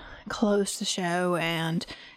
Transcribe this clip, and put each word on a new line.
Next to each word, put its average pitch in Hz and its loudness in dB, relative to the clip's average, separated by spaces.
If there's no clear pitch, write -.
closed 202 2
the 202 -4
show, 180 2
and 165 0